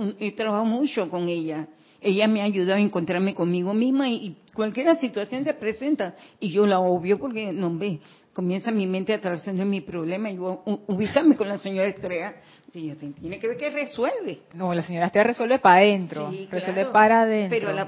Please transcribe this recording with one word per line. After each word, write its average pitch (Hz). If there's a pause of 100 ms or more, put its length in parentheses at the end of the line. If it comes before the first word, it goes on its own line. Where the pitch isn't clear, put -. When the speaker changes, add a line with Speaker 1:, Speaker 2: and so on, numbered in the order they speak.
(180)
Speaker 1:
He, 214
he 196
trabajado 220
mucho 226
con 175
ella. 160 (340)
Ella 202
me 214
ha 202
ayudado 190
a -
encontrarme 190
conmigo 180
misma 262
y, 233
y 196 (180)
cualquier 226
situación 247
se 302
presenta 220 (240)
y 208
yo 196
la 196
obvio 180
porque, 220
no, 170
ve, 170 (340)
comienza 185
mi 208
mente 190
a 208
través 175
de 202 (120)
mi 196
problema 175
y 185
yo 185
u-, 202
ubicarme 214
con 202
la 202
señora 196
Estrella. 185 (380)
Sí, 165
ya 143
te-, 147
tiene 190
que 226
ver 247
que 302
resuelve. 294 (160)
Speaker 2:
No, 180
la 170
señora 175
Estrella 202
resuelve 247
pa' 180
adentro, 185
Speaker 1:
Sí, 190
Speaker 2:
resuelve 185
Speaker 1:
claro. 262
Speaker 2:
para 220
adentro. 220
Speaker 1:
Pero 202
la 190